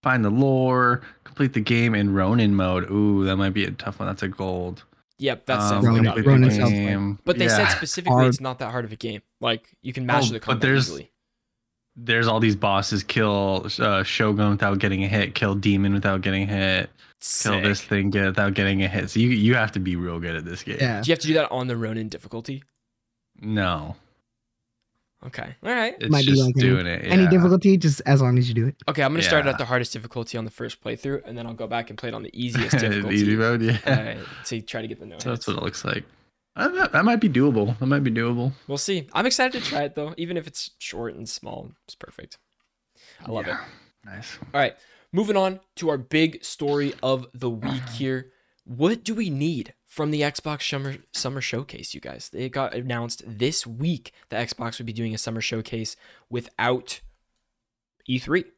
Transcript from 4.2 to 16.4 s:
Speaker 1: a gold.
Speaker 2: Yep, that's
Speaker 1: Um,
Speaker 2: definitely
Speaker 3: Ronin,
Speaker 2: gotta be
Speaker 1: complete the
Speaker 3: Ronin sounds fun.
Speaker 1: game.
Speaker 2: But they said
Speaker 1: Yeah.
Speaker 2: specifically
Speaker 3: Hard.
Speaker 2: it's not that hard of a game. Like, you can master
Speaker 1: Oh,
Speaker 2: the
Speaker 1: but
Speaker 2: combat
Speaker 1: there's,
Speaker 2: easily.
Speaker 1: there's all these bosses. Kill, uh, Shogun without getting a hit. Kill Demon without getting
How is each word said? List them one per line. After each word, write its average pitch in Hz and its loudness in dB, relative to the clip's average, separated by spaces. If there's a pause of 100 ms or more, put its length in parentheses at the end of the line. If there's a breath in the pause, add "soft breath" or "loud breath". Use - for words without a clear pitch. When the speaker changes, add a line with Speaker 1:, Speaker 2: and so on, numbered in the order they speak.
Speaker 1:
a 98 -4
gold. 90 -6 (380)
Speaker 2:
Yep, 131 -4
that's 113 0
Speaker 1:
Um, 104 4 (140)
Speaker 2:
definitely 117 6
Speaker 3:
Ronin, 113 6
Speaker 2:
gotta 110 2
be 113 0
Speaker 1:
complete 139 8
the 127 8
Speaker 3:
Ronin 110 6 (100)
sounds 120 4
fun. 101 2
Speaker 1:
game. 101 0
Speaker 2:
But 175 0
they 113 2
said 107 6
Speaker 1:
Yeah. 101 4
Speaker 2:
specifically 165 -2
Speaker 3:
Hard. 127 6
Speaker 2:
it's 123 2
not 131 -8
that 117 -6
hard 123 -4
of 107 -12
a - -14
game. 107 -8 (200)
Like, 113 -4
you 127 -10
can 127 -6
master 123 4
Speaker 1:
Oh, 110 -4
Speaker 2:
the 110 -6
Speaker 1:
but - -14
Speaker 2:
combat 120 0
Speaker 1:
there's, 135 4
Speaker 2:
easily. 71 -10 (840)
Speaker 1:
there's 117 2
all 110 2
these 110 4
bosses. 101 0
Kill, 101 0 (120)
uh, 104 2
Shogun 104 2
without 101 0
getting 98 0
a 98 0
hit. 101 0
Kill 101 0
Demon 98 2
without 98 0
getting 98 0